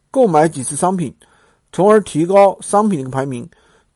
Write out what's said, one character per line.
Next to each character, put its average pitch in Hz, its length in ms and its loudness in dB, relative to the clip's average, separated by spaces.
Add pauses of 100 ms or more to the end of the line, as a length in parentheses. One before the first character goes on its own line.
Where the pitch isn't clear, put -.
(100)
购 262 160 2
买 160 200 2
几 147 160 -8
次 143 140 -10
商 185 180 -2
品， 160 200 -6 (580)
从 185 180 2
而 214 120 6
提 160 240 -4
高 196 340 4
商 208 300 0
品 180 80 -2
的 - 20 -8
一 131 40 -10
个 - 60 -10
排 135 140 -4
名。 131 240 -10 (480)